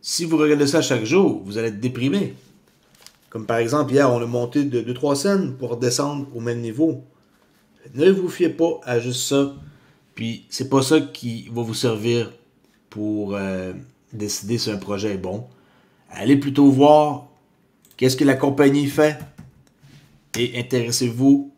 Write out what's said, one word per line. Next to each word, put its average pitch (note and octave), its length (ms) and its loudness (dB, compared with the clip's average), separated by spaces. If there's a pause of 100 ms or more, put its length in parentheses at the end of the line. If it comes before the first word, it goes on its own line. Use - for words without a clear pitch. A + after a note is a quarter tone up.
si - 240 -6
vous D#3+ 120 0
regardez D3 300 2
ça - 140 2
chaque A#2 240 -2
jour, D3+ 400 2
vous G2+ 140 -8
allez A2+ 80 -2
être G2+ 120 -8
déprimé. C3 540 -4 (960)
Comme A2 160 -12
par A#2 120 -2
exemple, B2 360 0
hier, C#3 180 4
on A#2+ 100 0
a A#2+ 40 -4
monté A#2+ 400 -2
de B2 160 -2
deux, A#2 140 -6
trois C#3+ 200 0
cents F#3+ 360 0
pour A#2+ 260 -8
descendre C#3 580 -2
au A#2 60 -10
même A#2+ 180 -4
niveau. B2 460 -4 (880)
Ne D3+ 160 4
vous F#3+ 180 2
fiez E3+ 220 0
pas D#3+ 340 0
à B2 160 0
juste B2 220 -6
ça. C#3 320 0 (640)
Puis, A2+ 340 -8
c'est - 180 -8
pas C3+ 140 2
ça C#3+ 180 4
qui A#2 540 -8
va A#2 80 -4
vous A2+ 120 -6
servir A2+ 600 -2 (560)
pour, G#2 460 -6
euh, F#2+ 380 -6 (400)
décider G#2 440 -6
si A2 140 -4
un G2+ 60 -6
projet G2 380 -6
est - 20 -6
bon. F#2+ 280 -8 (640)
Allez - 280 2
plutôt C#3 340 4
voir C#3+ 560 6 (680)
qu'est-ce B2+ 180 2
que - 80 0
la C#3 120 4
compagnie C#3 520 2
fait D3+ 320 2 (1160)
et A#2+ 200 -2
intéressez-vous B2 1000 0